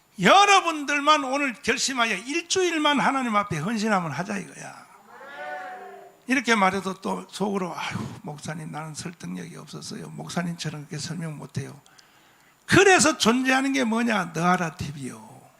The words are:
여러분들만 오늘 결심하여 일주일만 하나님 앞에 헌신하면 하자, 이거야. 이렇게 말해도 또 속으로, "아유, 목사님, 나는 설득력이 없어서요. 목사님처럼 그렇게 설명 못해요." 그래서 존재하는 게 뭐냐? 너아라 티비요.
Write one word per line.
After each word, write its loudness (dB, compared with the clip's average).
여러분들만 4
오늘 -2
결심하여 0
일주일만 0
하나님 0
앞에 0
헌신하면 0
하자, -6
이거야. -14
이렇게 4
말해도 2
또 -4
속으로, -2
"아유, -6
목사님, -10
나는 -10
설득력이 -12
없어서요. -14
목사님처럼 -8
그렇게 -10
설명 -8
못해요." -10
그래서 6
존재하는 2
게 2
뭐냐? 0
너아라 2
티비요. -10